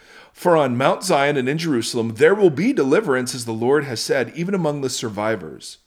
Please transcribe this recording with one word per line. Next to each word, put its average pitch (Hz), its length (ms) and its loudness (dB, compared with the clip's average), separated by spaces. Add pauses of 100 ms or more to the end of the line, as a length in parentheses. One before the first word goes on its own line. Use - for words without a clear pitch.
(340)
"For 170 240 2
on 131 180 2
Mount 143 300 2
Zion 147 320 2
and 123 100 0
in 147 100 -2
Jerusalem, 117 580 -2
there 156 200 4
will 202 140 6
be 175 240 0
deliverance, 139 600 0
as 123 120 -10
the 117 80 -6
Lord 131 320 0
has 120 160 -8
said, 127 340 -2
even 175 180 -4
among 147 280 -2
the 131 80 -4
survivors 104 960 -6